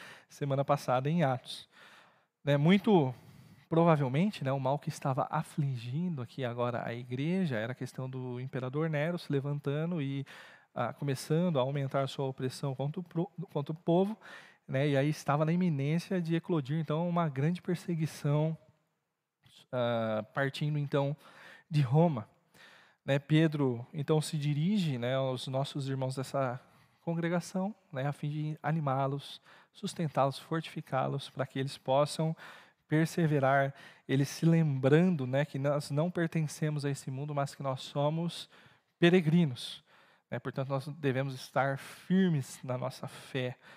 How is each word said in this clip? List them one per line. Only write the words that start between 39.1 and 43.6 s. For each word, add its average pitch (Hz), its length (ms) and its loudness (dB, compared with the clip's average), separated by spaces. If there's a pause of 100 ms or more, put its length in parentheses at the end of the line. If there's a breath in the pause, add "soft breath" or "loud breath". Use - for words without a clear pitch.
Né, 117 100 -6
portanto, 135 300 -6
nós 135 180 -4
devemos 135 480 -2
estar 135 420 0
firmes 180 840 0
na 127 160 -6
nossa 131 280 -8
fé, - 480 -8 (220 loud breath)